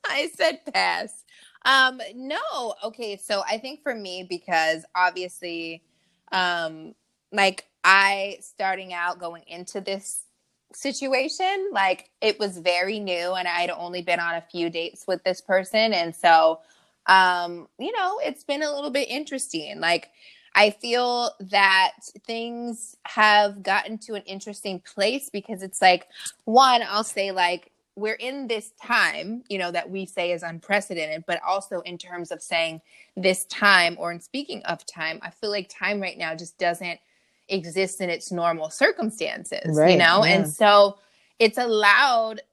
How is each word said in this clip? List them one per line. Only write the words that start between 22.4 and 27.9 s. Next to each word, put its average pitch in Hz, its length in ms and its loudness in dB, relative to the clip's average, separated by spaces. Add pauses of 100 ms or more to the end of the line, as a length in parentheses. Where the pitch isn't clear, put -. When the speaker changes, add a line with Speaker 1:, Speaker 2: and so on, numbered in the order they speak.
Speaker 1:
have 208 580 4
gotten 202 360 -2
to 220 160 -12
an 196 80 -8
interesting 196 580 -10
place 220 480 -4
because 196 320 -10
it's 190 200 -8
like, 180 260 6 (380)
one, 247 400 6
I'll 214 180 -2
say, 196 280 -4
like, 180 400 -2 (240)